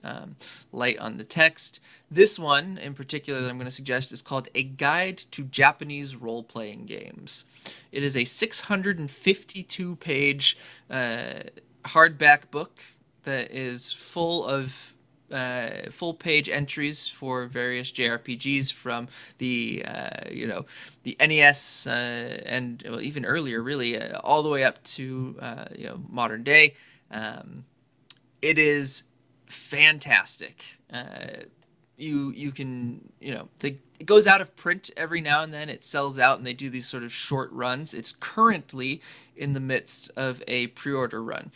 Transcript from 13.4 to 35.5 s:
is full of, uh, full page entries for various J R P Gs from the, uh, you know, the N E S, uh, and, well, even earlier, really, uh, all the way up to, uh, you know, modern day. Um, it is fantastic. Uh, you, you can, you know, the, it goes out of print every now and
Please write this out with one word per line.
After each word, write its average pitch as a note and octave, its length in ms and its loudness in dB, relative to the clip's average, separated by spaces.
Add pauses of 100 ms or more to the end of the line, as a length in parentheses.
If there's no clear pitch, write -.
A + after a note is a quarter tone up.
is B2+ 420 -4
full E3+ 540 -2
of, C3+ 480 -4 (380)
uh, B2+ 580 -6
full E3+ 240 -6
page D3+ 340 2
entries D3 600 -2
for B2+ 400 -6
various B2 440 -6
J A#2+ 180 2
R A#2 100 -2
P A#2+ 160 -8
Gs C3+ 340 0
from A#2+ 380 -6 (320)
the, A#2+ 440 -2
uh, - 460 -10
you - 160 -8
know, G#2 220 -6 (340)
the - 180 -10
N D#3 120 8
E D#3 100 4
S, - 460 8
uh, A#2+ 580 -4
and, A#2+ 420 -4
well, A2+ 140 -6
even C#3+ 240 -6
earlier, C3 380 -2
really, B2 360 -2
uh, A2+ 200 -8
all D3+ 240 4
the D3+ 60 0
way C#3 140 2
up - 200 2
to, C3 580 -8
uh, B2 240 -10 (100)
you - 120 -10
know, - 200 -12
modern A#2 360 -4
day. D3 320 8 (340)
Um, A2 560 -12 (800)
it D3+ 160 4
is D3 460 4 (420)
fantastic. C#3+ 1160 2 (300)
Uh, - 520 -12 (520)
you, C#3+ 340 -4
you C#3+ 200 -8
can, B2+ 580 -8 (120)
you C#3 120 -10
know, - 140 -12 (120)
the, C#3 180 -6 (240)
it D3+ 40 -16
goes G#3 220 8
out G3 140 8
of - 160 -12
print F3+ 400 -6
every E3 240 -4
now D3+ 220 2
and D#3 100 -12